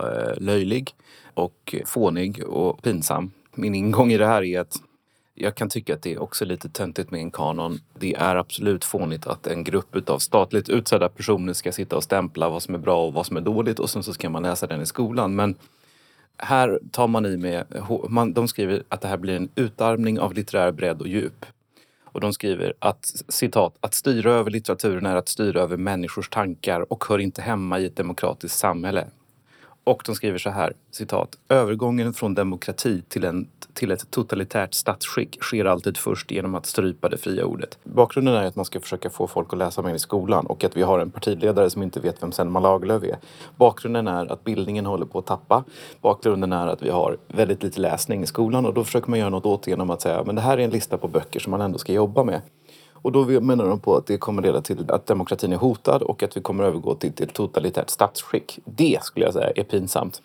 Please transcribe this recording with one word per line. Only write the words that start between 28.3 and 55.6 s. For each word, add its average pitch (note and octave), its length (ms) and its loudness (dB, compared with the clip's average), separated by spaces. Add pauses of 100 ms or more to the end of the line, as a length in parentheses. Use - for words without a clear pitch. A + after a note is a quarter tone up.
samhälle." F#2+ 480 0 (800)
Och - 220 2
de A2+ 80 -2
skriver G2+ 240 -2
så G2+ 120 -4
här, F#2+ 220 -2 (180)
citat, - 480 -4 (100)
"Övergången A#2+ 640 2
från G2+ 200 -2
demokrati F#2+ 720 -2
till - 160 -4
en, F2+ 240 -2 (260)
till - 160 -2
ett - 200 -4
totalitärt G2 640 -2
statsskick - 680 -2
sker G#2+ 220 0
alltid F#2 320 2
först - 340 -4
genom F#2+ 240 -2
att E2+ 120 -4
strypa F2+ 420 0
det - 100 -2
fria - 260 -2
ordet." - 400 -6
Bakgrunden B2 500 4
är G#2 100 4
att F#2 120 -2
man G2 80 -2
ska F2 160 -8
försöka F2+ 300 -6
få F2+ 160 -4
folk - 260 -4
att F#2 60 -4
läsa F2+ 240 0
mer F2 120 -2
i E2 40 -4
skolan F#2+ 480 0
och - 180 -4
att F#2 120 0
vi F2 60 4
har F#2 160 6
en E2 120 -2
partiledare G2 600 2
som G2+ 120 -4
inte F2+ 180 -4
vet E2+ 220 -4
vem E2+ 100 -6
Selma F2+ 280 0
Lagerlöf F#2+ 420 4
är. - 160 -4 (380)
Bakgrunden A#2 520 4
är F2+ 240 -2
att - 120 -10
bildningen G#2 420 -2
håller F#2+ 200 -2
på - 120 -6
att F#2 80 -6
tappa. A#2 380 2 (380)
Bakgrunden G2 500 2
är F2 140 0
att E2 160 -2
vi C#2+ 80 0
har E2+ 260 2 (120)
väldigt G2 340 2
lite F#2+ 180 -4
läsning F#2 420 0
i F2 40 -2
skolan, A#2 400 2
och A2+ 80 0
då A#2 100 2
försöker A#2+ 260 0
man A#2 80 2
göra G2+ 120 2
något F#2+ 160 0
åt G2+ 160 2
det - 80 -4
genom F#2 200 0
att E2+ 120 -2
säga, E2+ 220 2
"Men G#2 100 -2
det A2 80 0
här B2+ 160 2
är B2 40 4
en A#2+ 80 2
lista A2+ 280 -2
på F2+ 100 -4
böcker D#2 320 -2
som - 100 -6
man G2 100 0
ändå F#2+ 180 0
ska - 140 -4
jobba G#2+ 320 4
med." F2+ 160 0 (640)
Och B2+ 100 0
då C3+ 120 6
menar B2 420 4
de G2 140 2
på F#2+ 160 4
att - 100 2
det G2+ 120 0
kommer G2+ 240 -2
leda D#2 180 4
till E2+ 300 -4
att - 160 0
demokratin F#2 460 0
är F2+ 40 2
hotad C3 460 2